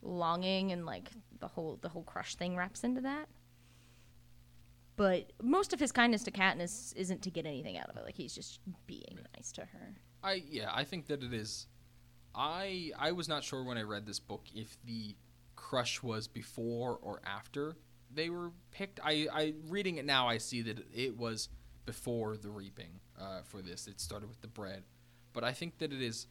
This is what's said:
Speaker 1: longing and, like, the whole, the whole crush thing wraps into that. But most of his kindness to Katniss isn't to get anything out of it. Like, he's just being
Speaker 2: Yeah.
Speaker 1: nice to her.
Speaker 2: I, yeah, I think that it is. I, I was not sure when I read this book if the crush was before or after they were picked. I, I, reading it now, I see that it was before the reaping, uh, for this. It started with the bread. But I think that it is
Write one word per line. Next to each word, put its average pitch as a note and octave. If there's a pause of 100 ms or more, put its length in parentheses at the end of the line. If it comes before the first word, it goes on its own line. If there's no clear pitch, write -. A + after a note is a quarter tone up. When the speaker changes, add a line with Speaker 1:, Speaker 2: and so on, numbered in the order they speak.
Speaker 1:
longing F#3
and, F3
like, F#2+ (300)
the E3+
whole, D#3+
the -
whole E3
crush -
thing F3+
wraps F3+
into B3+
that. C#4+ (1700)
But F#3+ (100)
most E4+
of B3+
his C#4
kindness A#3
to -
Katniss F#3
isn't F#3
to F#3
get E3
anything B2+
out D2
of -
it. -
Like, A#1
he's -
just - (260)
being - (140)
Speaker 2:
Yeah. - (100)
Speaker 1:
nice -
to -
her. - (260)
Speaker 2:
I, F#3+
yeah, B2+
I C3
think E3+
that C#3+
it B2
is. A2 (680)
I, E3+
I D3
was F3
not D3+
sure C3+
when B2+
I A2+
read G#2+
this G2+
book -
if A2
the A2+ (400)
crush -
was A2+
before A#2
or G2
after C#3+ (360)
they D#3
were F3 (180)
picked. -
I, D3+
I, D#3 (140)
reading F#3
it C#3
now, C3
I A#2
see A#2+
that A2 (160)
it A#2+
was A2+ (360)
before G#2+
the G#2
reaping, G2 (200)
uh, F#2+
for G2+
this. F#2
It G2+
started G#2
with A2+
the A2+
bread. F#2+ (500)
But A#2
I B2
think E3+
that D#3
it C3
is A#2